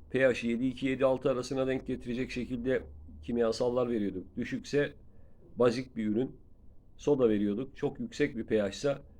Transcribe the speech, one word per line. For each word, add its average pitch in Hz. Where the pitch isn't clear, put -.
P 131
H 123
yedi 117
iki, 127
yedi 131
altı 131
arasına 131
denk 131
getirecek 123
şekilde 123
kimyasallar 120
veriyorduk. 98
Düşükse 131
bazik 123
bir 110
ürün, 107
soda 131
veriyorduk. 104
Çok 139
yüksek 131
bir 110
P 110
H'- 98
ise 139